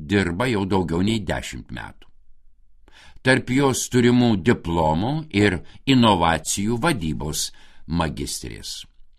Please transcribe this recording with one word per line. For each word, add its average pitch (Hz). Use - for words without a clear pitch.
dirba 95
jau 107
daugiau 87
nei 110
dešimt 65
metų. 57
Tarp 127
jos 131
turimų 120
diplomų 85
ir 101
inovacijų 104
vadybos 78
magistrės. 69